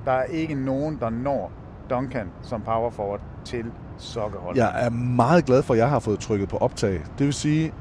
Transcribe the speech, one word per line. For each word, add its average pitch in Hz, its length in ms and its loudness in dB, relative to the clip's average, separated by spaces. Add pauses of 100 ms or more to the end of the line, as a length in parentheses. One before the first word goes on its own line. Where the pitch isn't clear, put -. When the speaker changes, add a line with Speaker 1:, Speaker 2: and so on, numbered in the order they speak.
Speaker 1:
Der 135 60 2
er 131 120 2
ikke 160 300 -2
nogen, 135 460 -2
der 120 100 0
når 117 420 -2 (380)
Duncan 127 380 -2 (140)
som 113 200 -6
power 113 280 0
forward 101 300 -4 (260)
til 117 200 -4 (320)
sokkeholdet. 101 640 -4
Speaker 2:
Jeg 113 120 4 (140)
er 120 40 2
meget 123 560 4
glad 127 180 6
for, 127 100 0
at 113 40 6
jeg 117 120 6
har 139 100 2
fået 104 200 0
trykket 98 300 0
på 110 80 -4
optag. 98 440 0 (160)
Det 139 80 4
vil 143 80 2
sige, 151 480 2